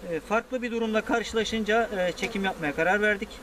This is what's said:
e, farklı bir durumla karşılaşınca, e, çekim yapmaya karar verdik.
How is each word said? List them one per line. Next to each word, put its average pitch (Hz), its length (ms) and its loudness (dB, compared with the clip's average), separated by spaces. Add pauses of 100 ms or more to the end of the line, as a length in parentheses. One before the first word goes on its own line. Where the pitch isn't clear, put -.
e, 165 100 -2
farklı 226 420 -2
bir 240 100 -4
durumla 226 300 0
karşılaşınca, 220 960 0
e, 180 140 2
çekim 196 340 -2
yapmaya 156 300 -2
karar 185 260 4
verdik. 208 280 2 (140)